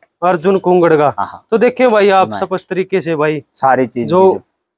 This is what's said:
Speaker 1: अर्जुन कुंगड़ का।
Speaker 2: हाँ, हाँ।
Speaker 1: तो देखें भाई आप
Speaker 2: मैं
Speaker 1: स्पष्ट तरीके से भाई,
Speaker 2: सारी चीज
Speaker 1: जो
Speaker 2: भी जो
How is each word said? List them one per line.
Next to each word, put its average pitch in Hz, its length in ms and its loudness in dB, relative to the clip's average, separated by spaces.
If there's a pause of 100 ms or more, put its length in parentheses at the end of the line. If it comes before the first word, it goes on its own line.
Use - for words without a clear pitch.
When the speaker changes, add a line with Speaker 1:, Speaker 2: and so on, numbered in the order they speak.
(240)
Speaker 1:
अर्जुन 180 340 0
कुंगड़ 175 400 2
का। 147 80 2
Speaker 2:
हाँ, 101 220 -4
हाँ। - 240 -20
Speaker 1:
तो 226 60 0
देखें 247 340 0
भाई 208 180 2
आप 190 200 2
Speaker 2:
मैं 208 80 -8
Speaker 1:
स्पष्ट 185 320 -8
तरीके 185 320 -4
से 160 140 -4
भाई, 151 280 -2 (100)
Speaker 2:
सारी 131 340 0
चीज 120 200 -6
Speaker 1:
जो 180 160 2
Speaker 2:
भी 185 160 2
जो - 20 -20 (360)